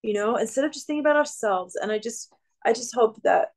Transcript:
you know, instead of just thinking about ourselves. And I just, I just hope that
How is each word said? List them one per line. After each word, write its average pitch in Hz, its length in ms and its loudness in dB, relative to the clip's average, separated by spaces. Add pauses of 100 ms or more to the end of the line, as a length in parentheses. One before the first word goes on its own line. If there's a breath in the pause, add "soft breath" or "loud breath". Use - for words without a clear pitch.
you 214 100 -2
know, 208 240 0
instead 262 280 0
of 302 80 -2
just - 140 -14
thinking 302 140 -2
about 294 160 4
ourselves. 196 600 0
And 208 140 -4
I 214 80 -2
just, - 340 -10 (320)
I 233 80 4
just 240 220 -4
hope 226 280 2
that - 340 2